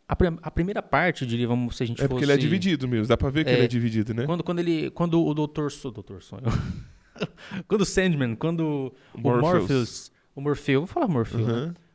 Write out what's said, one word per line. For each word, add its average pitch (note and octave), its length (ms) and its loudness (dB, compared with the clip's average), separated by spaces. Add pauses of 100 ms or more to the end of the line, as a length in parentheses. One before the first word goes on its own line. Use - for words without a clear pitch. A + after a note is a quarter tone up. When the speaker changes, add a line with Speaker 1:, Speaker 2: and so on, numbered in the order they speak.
Speaker 1:
a - 80 -2
prim-, E3+ 260 2
a D#3 80 -8
primeira F#3+ 320 -2
parte, D#3+ 400 2
eu B2+ 60 -2
diria, A#2 180 0
vamos, A#2+ 300 0
se - 60 -4
a B2+ 40 0
gente A#2 160 -4
Speaker 2:
É C#3 60 2
porque B2+ 160 0
ele C#3+ 80 4
é - 20 8
Speaker 1:
fosse C#3 120 4
Speaker 2:
dividido E3 420 0
mesmo, A2+ 180 0
dá C3+ 100 6
pra C#3+ 140 -2
ver D3+ 140 0
que C#3 60 0
Speaker 1:
É. B2 40 6
Speaker 2:
ele A#2+ 100 4
é A#2 40 2
dividido, A#2 460 0
né? A#2 120 -2
Speaker 1:
Quando, E3 180 -2
quando F3 140 -2
ele, E3 320 0
quando E3+ 340 0
o D3+ 100 0
doutor D3+ 360 -4
So-, - 200 -12
doutor G2 320 -16
Sonho, - 200 -16
<laughs> - 580 -4 (680)
quando G3+ 140 2
o - 40 4
Sandman, D3 480 0
quando D3+ 580 -2 (220)
o G#2+ 60 -14
Speaker 2:
Morpheus. A#2+ 220 4 (100)
Speaker 1:
Morpheus, B2 600 0 (220)
o C#3 60 -14
Morfeu, C#3 400 0
vou E3+ 60 -6
falar D4 220 -2
Morfeu, A#2 320 0
né? A#2 120 0
Speaker 2:
Aham. D3 220 -4 (200)